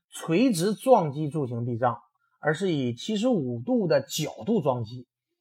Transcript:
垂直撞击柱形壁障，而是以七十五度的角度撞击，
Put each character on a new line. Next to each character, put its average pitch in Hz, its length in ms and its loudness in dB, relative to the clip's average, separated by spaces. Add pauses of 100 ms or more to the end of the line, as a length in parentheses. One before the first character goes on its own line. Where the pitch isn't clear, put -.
(120)
垂 220 400 2
直 185 220 2
撞 190 400 4
击 151 160 -4
柱 147 180 -2
形 120 160 -4
壁 120 140 -4
障， 117 200 0 (440)
而 151 120 0
是 180 200 -2
以 127 200 -2
七 214 220 -6
十 214 140 0
五 127 320 -2
度 226 260 0
的 147 140 4
角 - 440 -6
度 214 160 2
撞 127 220 0
击， 123 240 -14 (340)